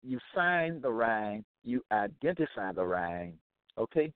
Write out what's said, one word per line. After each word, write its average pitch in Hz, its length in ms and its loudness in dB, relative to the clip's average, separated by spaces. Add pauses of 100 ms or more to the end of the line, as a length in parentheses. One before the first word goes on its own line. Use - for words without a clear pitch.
You 127 160 -6 (160)
find 170 480 2
the 135 80 2
rhyme. 110 540 0 (200)
You 123 180 -2 (100)
identify 107 800 -2
the 90 120 0
rhyme. 87 500 -2 (440)
Okay? 151 380 0